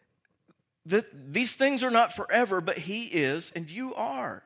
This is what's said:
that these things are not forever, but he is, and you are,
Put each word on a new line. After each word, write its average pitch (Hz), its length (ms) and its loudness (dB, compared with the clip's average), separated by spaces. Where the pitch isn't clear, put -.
that 151 480 -2
these 233 200 2
things 269 300 2
are 254 60 2
not 233 260 4
forever, 202 460 2
but 180 160 -2
he 196 260 -6
is, 160 480 0
and 165 180 -10
you 247 240 -8
are, - 520 -6